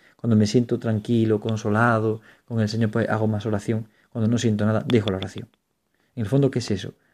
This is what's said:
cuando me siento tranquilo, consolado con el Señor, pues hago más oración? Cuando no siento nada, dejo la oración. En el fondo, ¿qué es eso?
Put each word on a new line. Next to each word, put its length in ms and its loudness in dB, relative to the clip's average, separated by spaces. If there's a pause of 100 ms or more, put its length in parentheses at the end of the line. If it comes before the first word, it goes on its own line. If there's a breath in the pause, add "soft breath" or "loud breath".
(160 soft breath)
cuando 200 2
me 100 6
siento 320 2
tranquilo, 600 0
consolado 840 0 (240 soft breath)
con 140 -2
el 80 2
Señor, 220 0
pues 180 -2
hago 180 0
más 180 -2
oración? 440 -4 (220 soft breath)
Cuando 200 -2
no 80 0
siento 260 0
nada, 220 0
dejo 240 2
la 80 -4
oración. 300 -10 (680)
En 60 -6
el 60 -4
fondo, 220 2
¿qué 100 -2
es 100 -8
eso? 240 -4 (200)